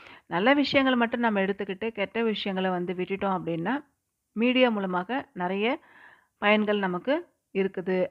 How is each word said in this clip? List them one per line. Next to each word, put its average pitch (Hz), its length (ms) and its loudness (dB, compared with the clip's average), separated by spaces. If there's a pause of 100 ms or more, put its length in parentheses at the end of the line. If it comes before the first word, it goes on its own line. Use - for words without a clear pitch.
(260)
நல்ல 208 280 2
விஷயங்கள 269 420 2
மட்டும் 240 240 0
நம்ம 214 200 2
எடுத்துக்கிட்டு, 196 480 -2
கெட்ட 226 340 -4
விஷயங்கள 196 480 -2
வந்து 180 240 -2
விட்டுட்டோம் 190 440 -2
அப்படின்னா, 165 360 -2 (580)
மீடியா 247 380 4
மூலமாக 196 600 -2
நிறைய 190 340 -2 (720)
பயன்கள் 208 400 2
நமக்கு 185 360 -2 (400)
இருக்குது 185 560 0